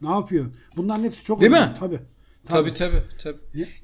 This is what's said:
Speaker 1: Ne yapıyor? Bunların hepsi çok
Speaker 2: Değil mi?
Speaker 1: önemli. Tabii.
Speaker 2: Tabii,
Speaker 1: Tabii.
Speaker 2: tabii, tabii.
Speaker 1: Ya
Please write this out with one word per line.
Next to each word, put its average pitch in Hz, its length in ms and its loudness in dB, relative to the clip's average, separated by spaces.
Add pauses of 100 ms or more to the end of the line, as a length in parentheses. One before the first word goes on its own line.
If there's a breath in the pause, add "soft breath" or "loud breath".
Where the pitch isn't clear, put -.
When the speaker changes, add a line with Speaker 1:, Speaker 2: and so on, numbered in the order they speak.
Speaker 1:
Ne 151 80 -6
yapıyor? 190 360 -2 (320 soft breath)
Bunların 214 260 -4
hepsi - 200 -8
çok 208 180 0
Speaker 2:
Değil 233 100 8
mi? 330 60 8
Speaker 1:
önemli. 190 220 2
Tabii. 175 200 -6 (480)
Speaker 2:
Tabii, 160 260 0
Speaker 1:
Tabii. - 0 -
Speaker 2:
tabii, 175 300 0 (200)
tabii. - 360 -12
Speaker 1:
Ya 175 60 -4 (180)